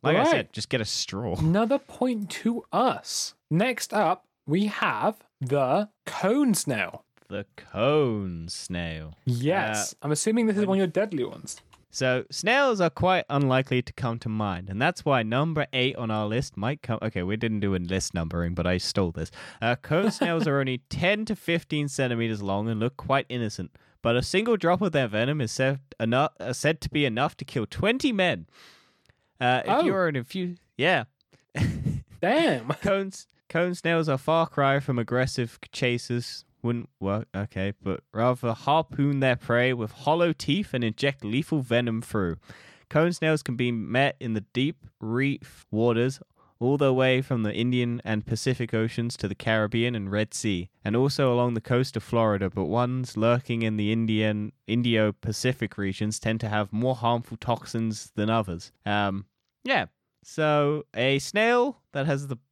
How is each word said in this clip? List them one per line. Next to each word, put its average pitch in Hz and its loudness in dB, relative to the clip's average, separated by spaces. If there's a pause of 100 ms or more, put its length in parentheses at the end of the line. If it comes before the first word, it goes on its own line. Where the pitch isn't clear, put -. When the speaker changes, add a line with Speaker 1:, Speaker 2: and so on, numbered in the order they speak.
Speaker 1:
Like 147 2
I - 4
Speaker 2:
All 254 4
right. 330 4
Speaker 1:
said, 123 -2
just - -8
get 131 0
a 110 -2
straw. 95 -4
Speaker 2:
Another 202 2
point 240 -4
to 233 -4
us. - 0 (160)
Next 214 0
up, 190 2 (200)
we 180 2
have 202 0 (240)
the 143 0 (180)
cone 240 2
snail. 107 -4 (240)
Speaker 1:
The 101 -8 (100)
cone 107 0
snail. 82 -8 (100)
Speaker 2:
Yes. 120 0
Speaker 1:
Uh, - -10
Speaker 2:
I'm 147 0
assuming 220 2
this 208 2
is 202 0
Speaker 1:
when 208 2
Speaker 2:
one 190 4
of - 4
your 190 4
deadly 180 -2
ones. - -12 (300)
Speaker 1:
So, 127 0
snails 247 2
are 165 4
quite 180 2
unlikely 131 2
to - -8
come 117 -4
to - -6
mind, 98 -2
and 98 -4
that's 175 -2
why 135 2
number 143 0
eight 131 0
on 117 -4
our 107 0
list 117 -2
might 120 -4
come. 110 -4
Okay, 107 -4
we 95 -2
didn't 110 -2
do 98 0
a 92 0
list 90 -2
numbering, 85 -2
but 87 0
I 90 2
stole 90 0
this. 80 -6 (320)
Uh, 120 2
cone 190 0
Speaker 2:
<laughs> - -4
Speaker 1:
snails 170 0
are 139 2
only 131 -2 (120)
ten 208 0
to 220 -4
fifteen 156 -2
centimeters 117 -2
long 101 -2
and 113 -2
look 120 -2
quite 135 0
innocent, 113 -6 (320)
but 117 4
a 123 2
single 220 2
drop 175 2
of 185 0
their 135 2
venom 120 0
is 110 -2
said, 135 0 (180)
eno-, 120 2 (100)
uh, 117 -6
said 151 0
to 151 -6
be 147 2
enough 123 0
to 131 -12
kill 117 -2
twenty 247 0
men. 170 0 (960)
Uh, 127 4
if - -2
Speaker 2:
Oh. 277 4
Speaker 1:
you're 196 2
an 147 -2
infu-, 175 -6 (180)
yeah. 147 2 (500)
<laughs> - 0 (560)
Speaker 2:
Damn. 190 2
Speaker 1:
Cones, 196 -2 (220)
cone 180 0
snails 165 0
are 135 2
far 160 2
cry 139 2
from 135 0
aggressive 120 0 (140)
chasers. 120 -2 (180)
Wouldn't 120 -2 (100)
work, 98 -2
okay, 101 -4
but 95 -4 (120)
rather 120 0
harpoon 143 0
their 131 4
prey 123 2
with 117 -4
hollow 170 2
teeth 170 -2
and 123 0
inject 135 -2
lethal 131 0
venom 117 0
through. 92 -2 (520)
Cone 165 2
snails 156 0
can 123 -4
be 123 0
met 120 0
in 120 -4
the 107 0 (120)
deep 135 -2 (160)
reef 123 -4
waters 120 2 (400)
all 131 2
the 139 4
way 127 4
from 123 -2
the 104 0
Indian 120 0
and 107 -2
Pacific 120 -2
Oceans 113 -2
to 104 -4
the 95 -4
Caribbean 113 0
and 101 -4
Red 104 -2
Sea, 95 -2 (140)
and 104 0
also 135 2
along 123 2
the 110 -2
coast 127 0
of 107 -4
Florida, 104 2
but 95 -2
ones 123 -2
lurking 117 2
in 110 0
the 104 2
Indian, 107 0 (160)
Indo-Pacific 113 0
regions 104 -2
tend 113 -2
to 110 -4
have 104 -2
more 123 0
harmful 117 -2
toxins 113 -4
than 107 0
others. 98 -2 (140)
Um, 101 -2 (380)
yeah, 226 0 (380)
so 151 0 (100)
a 135 2
snail 240 0 (100)
that 139 -4
has 143 -2
the 131 -6 (140)